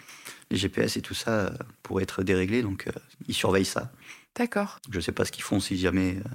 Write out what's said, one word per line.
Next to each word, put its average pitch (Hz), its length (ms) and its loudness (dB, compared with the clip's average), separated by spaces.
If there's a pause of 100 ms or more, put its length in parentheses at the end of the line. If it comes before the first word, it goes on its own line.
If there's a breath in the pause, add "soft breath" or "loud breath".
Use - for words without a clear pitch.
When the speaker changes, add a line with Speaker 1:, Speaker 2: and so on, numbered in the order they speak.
(520 loud breath)
Speaker 1:
les 107 60 0
G 95 100 0
P - 140 0
S - 140 0
et - 60 -4
tout - 120 -8
ça, - 180 -4
euh, 104 160 2 (340)
pourrait 95 220 -2
être - 180 -4
déréglé, 95 400 4
donc, 98 240 -4
euh, - 60 -4 (340)
ils 110 80 -4
surveillent 95 300 4
ça. - 260 -4 (460 loud breath)
Speaker 2:
D'accord. 208 420 -2 (140)
Speaker 1:
Je 92 80 0
sais - 100 -2
pas 95 140 2
ce - 80 -4
qu'ils - 100 -12
font 107 160 2
si 95 180 0
jamais, 92 420 2 (160)